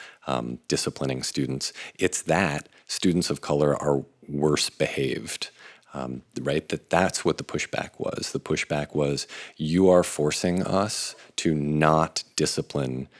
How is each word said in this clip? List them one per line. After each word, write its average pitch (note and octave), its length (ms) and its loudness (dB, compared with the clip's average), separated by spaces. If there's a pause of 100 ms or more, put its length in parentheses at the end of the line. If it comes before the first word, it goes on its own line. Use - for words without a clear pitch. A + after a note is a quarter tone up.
(260)
um, B1 320 -4 (100)
disciplining C2+ 540 -2
students. C2+ 500 -4 (260)
It's - 240 0
that D#2+ 460 0 (180)
students F2+ 440 2
of C#2+ 100 -4
color D2 400 2
are C#2 240 2 (240)
worse C#2+ 420 2
behaved, - 800 -4 (440)
um, C2 280 -8 (180)
right? C#2 280 -2
That - 220 -6
that's F2+ 340 2
what E2 140 2
the - 60 -8
pushback - 540 -6
was. - 340 -6
The - 80 -4
pushback D2+ 540 -4
was, C#2+ 320 0 (300)
"You E2+ 340 4
are F2+ 120 8
forcing F2+ 600 0
us - 520 -2 (220)
to E2 180 2
not D#2 720 2 (120)
discipline C2+ 720 -2 (120)